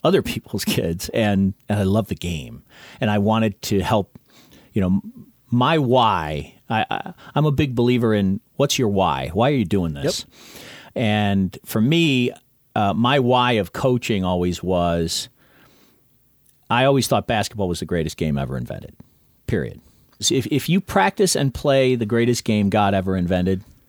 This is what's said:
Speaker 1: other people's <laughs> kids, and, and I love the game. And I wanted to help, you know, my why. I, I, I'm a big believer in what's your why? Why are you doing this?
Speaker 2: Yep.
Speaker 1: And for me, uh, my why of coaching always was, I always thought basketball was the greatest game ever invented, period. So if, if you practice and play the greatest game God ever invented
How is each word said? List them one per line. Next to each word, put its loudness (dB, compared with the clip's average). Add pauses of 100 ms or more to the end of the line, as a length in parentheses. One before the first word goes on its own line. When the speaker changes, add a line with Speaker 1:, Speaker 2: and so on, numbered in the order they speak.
Speaker 1:
other 2
people's -8
<laughs> -
kids, -4
and, 0 (140)
and 0
I 0
love 2
the -6
game. -8 (380)
And 0
I 2
wanted 0
to 0
help, -2 (540)
you -2
know, 2 (480)
my 2
why. 0 (160)
I, -2
I, -6 (220)
I'm 2
a 2
big -2
believer 2
in 2 (160)
what's 0
your 2
why? 0
Why 2
are 0
you 0
doing 0
this? -4
Speaker 2:
Yep. -20 (320)
Speaker 1:
And 0
for -2
me, 2 (420)
uh, 0
my 2
why 2
of -2
coaching 0
always -2
was, -2 (1400)
I 2
always 4
thought 0
basketball -2
was -4
the -8
greatest -4
game -2
ever -6
invented, -10 (520)
period. -4 (400)
So 2
if, 0
if -2
you 2
practice 2
and 0
play 2
the -2
greatest 0
game 2
God 2
ever 0
invented 0 (240)